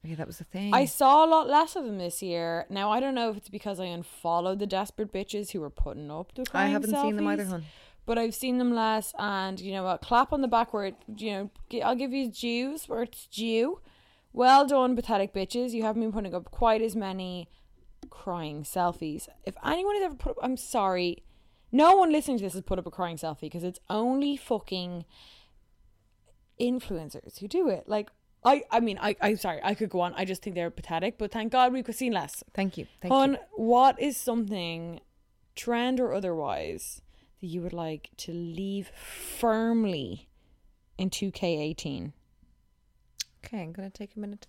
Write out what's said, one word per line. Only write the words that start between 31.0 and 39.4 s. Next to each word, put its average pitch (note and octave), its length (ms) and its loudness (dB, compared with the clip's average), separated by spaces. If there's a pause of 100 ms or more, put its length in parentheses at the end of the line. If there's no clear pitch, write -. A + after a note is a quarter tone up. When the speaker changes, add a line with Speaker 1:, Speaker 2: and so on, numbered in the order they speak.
Speaker 2:
but G#3 140 -6
thank A3 180 -4
God B3+ 220 6
we've B3+ 200 -4
seen B3 200 -2
less. E3+ 320 -4 (100)
Speaker 1:
Thank G3 240 -2
you. - 80 -10 (140)
Thank F#3 120 0
Speaker 2:
Hun, C4+ 200 6
Speaker 1:
you. C#4 60 -2 (180)
Speaker 2:
what A#3+ 440 6
is C4+ 160 0
something, F3 840 -4 (560)
trend A#3+ 420 0
or A#3 160 0
otherwise, C#3 880 -4 (380)
that F#3 80 -12
you E3+ 140 -6
would F3+ 100 -6
like D#3+ 460 -8
to - 140 -10
leave F#3 580 -6
firmly A3 1400 -2 (720)